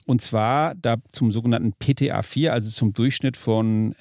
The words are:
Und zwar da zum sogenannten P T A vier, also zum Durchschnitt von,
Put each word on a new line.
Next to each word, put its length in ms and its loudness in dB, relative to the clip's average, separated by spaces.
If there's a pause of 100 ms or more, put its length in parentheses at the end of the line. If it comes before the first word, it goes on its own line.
Und 140 2
zwar 540 0
da 220 0 (140)
zum 220 0
sogenannten 400 0
P 220 0
T 160 0
A 120 -2
vier, 300 0
also 180 -2
zum 220 0
Durchschnitt 440 -2
von, 640 0